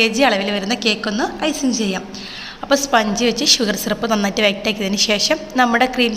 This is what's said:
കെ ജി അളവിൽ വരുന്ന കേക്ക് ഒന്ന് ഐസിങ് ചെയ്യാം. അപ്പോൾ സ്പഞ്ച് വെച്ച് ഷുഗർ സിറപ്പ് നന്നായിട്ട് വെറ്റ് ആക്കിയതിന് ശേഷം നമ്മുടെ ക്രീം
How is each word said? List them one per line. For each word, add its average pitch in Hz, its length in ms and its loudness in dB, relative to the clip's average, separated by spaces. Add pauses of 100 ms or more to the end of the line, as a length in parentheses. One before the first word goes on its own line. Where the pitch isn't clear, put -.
കെ 226 160 4
ജി 277 140 4
അളവിൽ 202 280 0
വരുന്ന 196 180 -2 (120)
കേക്ക് 208 240 -2
ഒന്ന് 247 160 -2 (220)
ഐസിങ് 254 320 -2
ചെയ്യാം. 185 220 -2 (580)
അപ്പോൾ 277 220 2
സ്പഞ്ച് 214 460 2
വെച്ച് 226 160 -2 (100)
ഷുഗർ 208 200 0 (100)
സിറപ്പ് 226 280 -2
നന്നായിട്ട് 202 340 0
വെറ്റ് 196 220 -2
ആക്കിയതിന് 202 400 -2
ശേഷം 208 280 2 (240)
നമ്മുടെ 240 340 2
ക്രീം 233 200 2